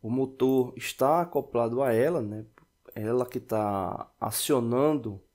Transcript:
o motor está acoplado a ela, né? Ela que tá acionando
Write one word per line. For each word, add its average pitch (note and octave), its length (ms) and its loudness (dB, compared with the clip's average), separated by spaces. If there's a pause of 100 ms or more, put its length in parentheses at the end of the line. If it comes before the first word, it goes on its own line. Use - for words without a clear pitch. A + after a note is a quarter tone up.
o A2 80 -8
motor C3 640 2
está C#3+ 460 0
acoplado B2+ 640 0
a B2+ 100 2
ela, C#3 280 2
né? G#2+ 240 -8 (500)
Ela A#2+ 300 0
que B2 140 -8
tá G#2 680 -4 (100)
acionando A#2+ 1000 0 (140)